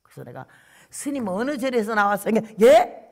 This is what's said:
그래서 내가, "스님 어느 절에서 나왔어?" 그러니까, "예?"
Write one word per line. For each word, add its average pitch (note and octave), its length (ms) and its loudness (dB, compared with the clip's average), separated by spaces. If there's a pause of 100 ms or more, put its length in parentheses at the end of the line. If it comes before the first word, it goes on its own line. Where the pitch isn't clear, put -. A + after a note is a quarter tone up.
그래서 - 220 -20
내가, C3 220 -18 (440)
"스님 C#4 380 -10
어느 A#3+ 300 -6
절에서 A#3 360 -4
나왔어?" G3+ 380 -2
그러니까, A3 300 -4
"예?" D4+ 500 4